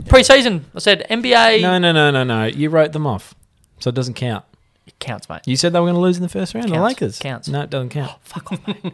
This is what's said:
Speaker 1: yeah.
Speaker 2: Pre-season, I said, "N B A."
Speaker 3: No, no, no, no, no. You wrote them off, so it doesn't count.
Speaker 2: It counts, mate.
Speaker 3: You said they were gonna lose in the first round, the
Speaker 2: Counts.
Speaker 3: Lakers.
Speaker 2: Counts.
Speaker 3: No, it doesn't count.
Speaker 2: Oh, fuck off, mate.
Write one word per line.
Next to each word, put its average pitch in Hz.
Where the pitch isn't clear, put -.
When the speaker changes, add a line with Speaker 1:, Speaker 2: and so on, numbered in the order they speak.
Speaker 1:
yeah. -
Speaker 2:
Pre-season, 240
I 170
said, 202
"N 226
B 247
A." 226
Speaker 3:
No, 180
no, 175
no, 151
no, 131
no. 113
You 147
wrote 156
them 151
off, 104
so -
it 120
doesn't 123
count. 113
Speaker 2:
It -
counts, -
mate. 80
Speaker 3:
You 127
said 170
they 175
were 175
gonna 175
lose 180
in 180
the 175
first 190
round, 233
the 170
Speaker 2:
Counts. 214
Speaker 3:
Lakers. 113
Speaker 2:
Counts. 131
Speaker 3:
No, 143
it -
doesn't 127
count. 139
Speaker 2:
Oh, -
fuck -
off, -
mate. 190